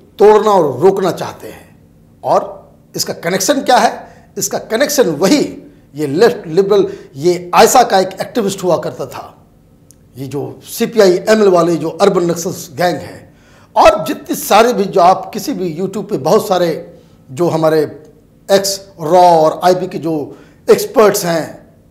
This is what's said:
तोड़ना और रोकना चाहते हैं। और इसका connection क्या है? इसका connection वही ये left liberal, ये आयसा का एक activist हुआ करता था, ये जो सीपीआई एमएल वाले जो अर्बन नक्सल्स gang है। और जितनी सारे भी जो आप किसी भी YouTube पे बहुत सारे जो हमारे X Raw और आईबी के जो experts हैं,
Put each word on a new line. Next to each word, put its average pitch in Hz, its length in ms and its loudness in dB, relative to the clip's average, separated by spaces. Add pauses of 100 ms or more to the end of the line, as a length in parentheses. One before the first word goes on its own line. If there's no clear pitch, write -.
(200)
तोड़ना 214 320 6
और 151 280 0
रोकना 190 320 2
चाहते - 360 -12
हैं। - 320 -20 (440)
और - 480 -4 (240)
इसका - 180 -8
connection 190 480 -2
क्या 247 160 2
है? - 300 0 (300)
इसका - 200 -6
connection 220 520 -2
वही 185 480 0 (380)
ये 147 120 -6
left 175 400 0
liberal, 190 400 0 (280)
ये 170 400 -4
आयसा 226 280 4
का 196 160 0
एक 190 100 -2 (120)
activist 196 420 -6
हुआ 175 140 0
करता 151 280 -8
था, - 320 -18 (800)
ये 135 100 -10
जो 127 360 -10
सीपीआई 208 500 0 (160)
एमएल 214 180 4
वाले 170 280 2
जो 156 140 -4
अर्बन 180 340 0
नक्सल्स 170 500 -6
gang 170 220 -2
है। - 380 -16 (420)
और 311 300 4
जितनी - 300 -8
सारे 233 380 2
भी 196 100 -2
जो 180 180 0
आप 175 320 2
किसी 226 200 -6
भी 180 240 -6
YouTube 190 320 -8
पे 180 80 -4
बहुत 175 300 0
सारे 175 500 -4 (340)
जो 147 160 -2
हमारे 160 340 0 (720)
X 196 280 0 (220)
Raw 170 200 4
और 160 420 4
आईबी 180 240 2
के 180 100 -10
जो 147 400 -6 (340)
experts 202 540 2
हैं, 165 420 -6 (240)